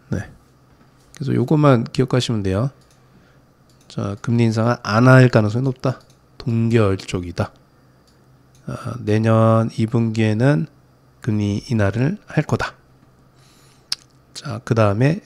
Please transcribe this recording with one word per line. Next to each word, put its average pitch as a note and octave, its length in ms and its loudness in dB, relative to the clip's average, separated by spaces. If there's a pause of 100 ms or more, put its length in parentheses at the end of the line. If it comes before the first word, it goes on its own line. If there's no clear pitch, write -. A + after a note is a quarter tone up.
네. - 220 -8 (840)
그래서 C3 200 -6
요것만 C3 500 2
기억하시면 B2 580 -2
돼요. G2 280 -2 (1160)
자, G#2 360 -8
금리 A#2+ 220 0
인상을 A2+ 380 0
안 A2+ 240 2
할 B2+ 220 8
가능성이 A2 340 0
높다. C3 380 -6 (380)
동결 A2+ 580 0
쪽이다. F#2 560 -8 (1120)
아, A#2 280 -12 (100)
내년 A2+ 720 2
이 A2+ 80 0
분기에는 A2+ 800 0 (540)
금리 G#2 480 -2
인하를 A2+ 580 -2
할 - 160 -2
거다. - 320 -6 (1600)
자, - 300 -12
그 B2 100 -2
다음에 A2+ 500 0